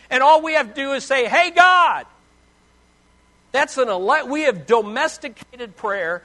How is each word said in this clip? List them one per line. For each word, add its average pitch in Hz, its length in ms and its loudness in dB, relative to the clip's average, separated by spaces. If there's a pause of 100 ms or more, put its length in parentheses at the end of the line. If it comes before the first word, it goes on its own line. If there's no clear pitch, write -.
and 254 140 0
all 311 180 6
we 320 120 -4
have 277 160 0
to - 40 -20
do 277 200 -6
is 262 120 -6
say, 254 220 0
"Hey, 349 240 0
God." 349 560 4 (1500)
That's 277 240 -2
an 254 100 0
ele-, 220 400 -2
we 294 140 -4
have 208 240 -2
domesticated 233 1120 -4
prayer 180 480 -6